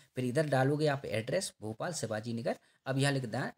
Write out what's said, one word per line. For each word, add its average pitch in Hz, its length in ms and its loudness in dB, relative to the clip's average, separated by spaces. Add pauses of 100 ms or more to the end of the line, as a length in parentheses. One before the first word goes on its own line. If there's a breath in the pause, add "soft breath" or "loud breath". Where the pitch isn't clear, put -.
(160 soft breath)
फिर 127 100 -2
इधर 135 220 2
डालोगे 139 400 4
आप 139 180 0
एड्रेस, 139 560 -2
भोपाल 110 320 -6
शिवाजी 110 400 -4
नगर। 143 260 -4 (260 soft breath)
अब 135 120 0
यहाँ 139 160 4
लिख 131 120 0
देना, 123 320 -4